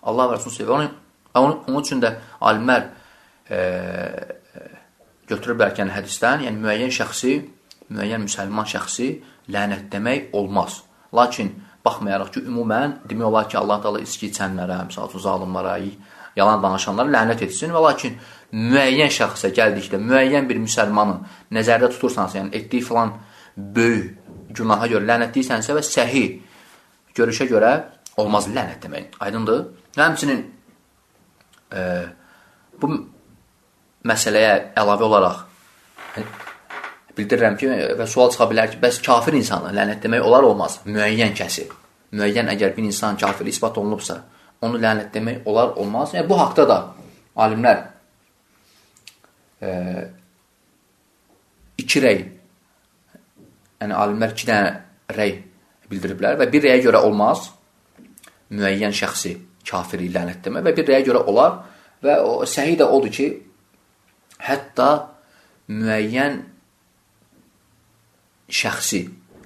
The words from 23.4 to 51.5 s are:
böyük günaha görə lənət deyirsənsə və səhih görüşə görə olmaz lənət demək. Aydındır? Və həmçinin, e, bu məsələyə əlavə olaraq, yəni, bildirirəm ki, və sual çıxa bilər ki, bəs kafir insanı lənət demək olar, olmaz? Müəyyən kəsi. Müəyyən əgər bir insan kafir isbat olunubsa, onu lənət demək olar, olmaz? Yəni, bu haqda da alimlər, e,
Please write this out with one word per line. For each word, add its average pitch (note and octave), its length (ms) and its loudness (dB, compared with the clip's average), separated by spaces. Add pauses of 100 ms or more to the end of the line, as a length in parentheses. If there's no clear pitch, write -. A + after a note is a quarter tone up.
böyük G2+ 1000 -2
günaha A2+ 320 0
görə G#2+ 200 0
lənət A#2 280 0
deyirsənsə C3 400 -2
və D3+ 80 -2
səhih B2+ 440 0 (880)
görüşə A#2 320 0
görə A2 220 4 (440)
olmaz G#2 320 0
lənət G2+ 380 -8
demək. - 380 -14
Aydındır? A2 400 0 (320)
Və C#3+ 80 4
həmçinin, D3 400 0 (1300)
e, F#2+ 80 -6 (1000)
bu C#3+ 120 -2 (1160)
məsələyə G#2+ 460 4 (240)
əlavə G#2 300 4
olaraq, G2 340 4 (760)
yəni, A2 300 -14 (720)
bildirirəm G#2+ 400 2
ki, C3 100 0 (300)
və A2+ 100 -4
sual B2 240 6
çıxa A#2+ 160 4
bilər A2 240 2
ki, - 80 -16
bəs A#2+ 240 2
kafir B2+ 320 4
insanı G2 380 -2
lənət G#2 320 0
demək A#2 180 2
olar, B2+ 220 8
olmaz? G2 400 0
Müəyyən G#2+ 500 0
kəsi. - 300 -6 (500)
Müəyyən G#2 380 0
əgər G2+ 220 0
bir A2 120 -4
insan G2+ 320 -4
kafir G2 300 -2
isbat A2+ 260 -4
olunubsa, G2+ 460 -6 (400)
onu A#2 180 -2
lənət A2 340 0
demək A2+ 320 -6
olar, A2+ 300 2
olmaz? G#2+ 380 -4
Yəni, E3 160 -2
bu F#3 80 4
haqda D3 300 4
da G#2 100 6 (580)
alimlər, A2 460 4 (1800)
e, G2 80 -8 (2000)